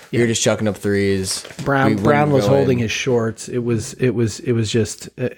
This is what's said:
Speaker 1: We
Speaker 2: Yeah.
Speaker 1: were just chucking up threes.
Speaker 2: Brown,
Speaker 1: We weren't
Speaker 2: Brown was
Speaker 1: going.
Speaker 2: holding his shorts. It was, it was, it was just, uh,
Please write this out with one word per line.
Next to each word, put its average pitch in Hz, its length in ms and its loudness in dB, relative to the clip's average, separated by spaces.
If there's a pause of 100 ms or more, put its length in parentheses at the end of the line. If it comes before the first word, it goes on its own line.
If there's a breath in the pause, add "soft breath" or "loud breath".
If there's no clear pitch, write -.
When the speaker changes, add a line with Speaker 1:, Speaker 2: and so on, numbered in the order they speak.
(120 loud breath)
Speaker 1:
We 127 60 0
Speaker 2:
Yeah. 117 60 4
Speaker 1:
were 117 40 2
just 113 140 -2
chucking 107 260 0
up 98 80 -4
threes. 98 680 -2 (200)
Speaker 2:
Brown, 139 240 2
Speaker 1:
We 110 80 2
weren't 101 80 -2
Speaker 2:
Brown 147 280 4
was 131 140 4
Speaker 1:
going. 135 100 4
Speaker 2:
holding 131 220 2
his 113 140 -2
shorts. 113 560 -2
It 123 160 -4
was, 117 300 -2
it 127 160 0
was, 113 300 0
it 127 120 -2
was 113 180 0
just, - 380 -2 (100)
uh, 127 200 -2